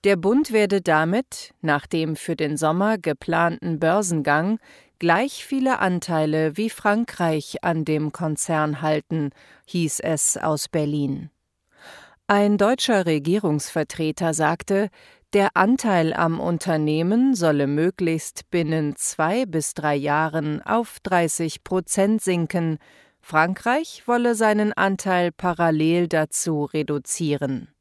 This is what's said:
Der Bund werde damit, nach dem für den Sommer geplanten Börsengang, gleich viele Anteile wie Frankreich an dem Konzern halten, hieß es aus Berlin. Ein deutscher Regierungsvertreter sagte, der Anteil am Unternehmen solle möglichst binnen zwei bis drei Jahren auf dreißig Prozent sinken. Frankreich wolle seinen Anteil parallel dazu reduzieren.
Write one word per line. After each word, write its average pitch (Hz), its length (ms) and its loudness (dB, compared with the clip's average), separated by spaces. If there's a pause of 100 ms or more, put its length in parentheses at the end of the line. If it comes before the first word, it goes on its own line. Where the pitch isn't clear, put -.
Der 202 120 6
Bund 220 360 2
werde 202 300 2
damit, 170 680 0 (100)
nach 147 260 0
dem 160 260 0
für 165 220 -4
den 151 200 -2
Sommer 175 400 2
geplanten 165 840 -2
Börsengang, 170 800 2 (400)
gleich 175 440 0
viele 262 360 0
Anteile 156 760 0
wie 220 140 -2
Frankreich 185 960 -2
an 160 200 0
dem 151 280 0
Konzern 151 680 -2
halten, 151 480 -2 (360)
hieß 165 340 -2
es - 360 0
aus 151 320 -2
Berlin. 147 640 -2 (1000)
Ein 202 280 4
deutscher 208 480 2
Regierungsvertreter 160 1300 0
sagte, 170 580 0 (420)
der 202 240 2
Anteil 190 580 2
am 165 240 0
Unternehmen 170 960 0
solle 151 320 2
möglichst 160 840 -2
binnen 160 440 -2
zwei 196 500 -2
bis 160 300 -4
drei 151 220 0
Jahren 151 680 -2
auf 226 400 -2
dreißig 170 600 -2
Prozent 196 580 0
sinken. 170 560 0 (420)
Frankreich 190 840 -2
wolle 240 300 2
seinen 214 360 2
Anteil 185 600 0
parallel 170 720 2
dazu 156 580 -2
reduzieren. 143 1160 -4